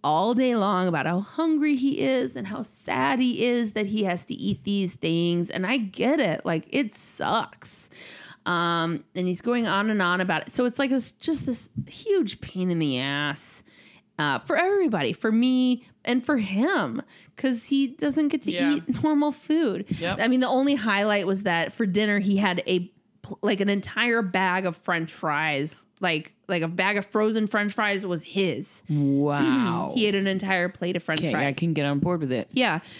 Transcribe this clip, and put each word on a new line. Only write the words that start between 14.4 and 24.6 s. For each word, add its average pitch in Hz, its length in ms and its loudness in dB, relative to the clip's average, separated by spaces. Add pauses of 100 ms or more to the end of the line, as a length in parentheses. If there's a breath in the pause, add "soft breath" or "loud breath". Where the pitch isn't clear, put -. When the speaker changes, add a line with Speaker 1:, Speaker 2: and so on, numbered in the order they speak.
Speaker 1:
for - 160 -2
everybody, 311 560 2
for - 180 -2
me 247 540 2 (200 loud breath)
and 247 200 0
for 294 140 2
him, 208 640 0 (360 loud breath)
'cause 247 300 -2
he 277 200 2
doesn't 294 420 0
get 277 140 -2
to - 100 -2
Speaker 2:
Yeah. 285 220 2
Speaker 1:
eat - 300 -2
normal 294 260 4
food. 269 540 0 (160 loud breath)
Speaker 2:
Yep. 180 200 -2
Speaker 1:
I 220 60 2
mean, 254 140 4
the 254 80 2
only 269 260 2
highlight 208 540 2
was 196 160 -2
that 165 280 0
for 226 140 -2
dinner, 208 320 2
he 196 200 2
had 185 280 2
a, 180 240 0 (320)
pl-, - 200 -12
like, 202 180 2
an 202 80 2
entire 226 540 0
bag 185 440 0